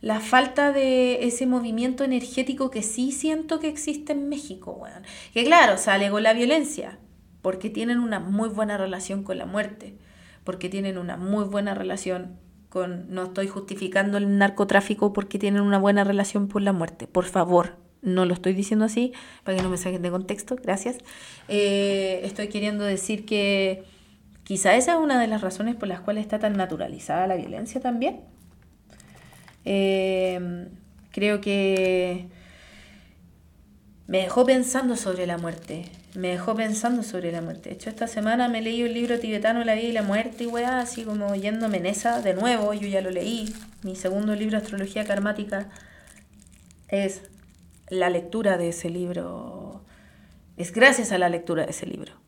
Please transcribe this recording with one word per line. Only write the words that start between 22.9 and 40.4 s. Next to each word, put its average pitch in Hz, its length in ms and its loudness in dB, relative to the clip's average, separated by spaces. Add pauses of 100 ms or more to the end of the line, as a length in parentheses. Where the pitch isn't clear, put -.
que 196 580 2 (600)
quizá 196 320 4
esa 254 180 4
es 330 60 4
una 285 200 4
de 226 80 2
las 214 140 -2
razones 214 340 -4
por 214 120 -6
las 180 120 -4
cuales 214 220 -2
está 214 180 -4
tan 208 140 0
naturalizada 160 720 -2
la - 80 0
violencia - 460 -6
también. 247 400 -2 (1400)
Eh, 185 1000 2 (440)
creo 208 300 0
que 185 840 2 (1800)
me 190 120 2
dejó 214 260 4
pensando 254 500 2
sobre 180 320 -2
la 175 100 -2
muerte. 165 480 -8 (300)
Me 185 140 -4
dejó 180 260 -2
pensando 220 480 0
sobre 180 280 -6
la 170 100 -6
muerte. 165 280 -10
De 196 60 -10
hecho, - 140 -12
esta 226 180 -6
semana 233 420 0
me 226 120 -2
leí 226 220 -2
un 233 100 -2
libro 240 260 0
tibetano, 220 440 0
La 220 120 2
vida 226 120 -2
y 233 40 -2
la 226 100 0
muerte, 220 440 -2